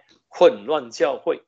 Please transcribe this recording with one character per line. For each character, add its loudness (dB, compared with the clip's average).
混 2
乱 -6
教 -2
会。 -6